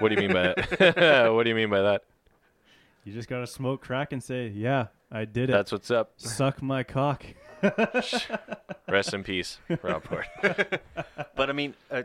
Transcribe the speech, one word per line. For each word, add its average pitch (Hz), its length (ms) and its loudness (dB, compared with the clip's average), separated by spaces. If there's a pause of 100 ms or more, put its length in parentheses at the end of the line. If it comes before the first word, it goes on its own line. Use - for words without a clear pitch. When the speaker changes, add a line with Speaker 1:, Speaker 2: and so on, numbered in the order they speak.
Speaker 1:
What 110 80 4
do 107 60 2
you 196 80 2
mean 196 100 2
by 180 220 4
that? 165 800 6
<laughs> - 20 4
What 113 100 4
do 117 60 2
you 113 40 2
mean 110 160 2
by 98 120 4
that? 101 200 2 (1000)
Speaker 2:
You 101 80 -12
just 113 160 -12
gotta 123 180 -8
smoke 131 360 -6
crack 135 300 -4
and 131 100 -6
say, 127 260 -6
"Yeah, 113 380 0 (260)
I 110 140 -6
did 120 240 -2
it. - 20 2
Speaker 1:
That's 101 180 2
what's 104 200 -6
up. 117 260 0
Speaker 2:
Suck 135 460 -4
my 135 200 -4
cock." 135 420 -2 (380)
<laughs> - 1300 -4
Speaker 1:
Rest 98 260 0
in 98 80 -6
peace, 92 360 -6 (240)
Rob 80 220 -4
Ford. - 220 -6 (160)
<laughs> 196 380 -2 (560)
Speaker 3:
But 135 140 -2
I - 20 -2
mean, 143 220 -4 (160)
uh, 131 140 -4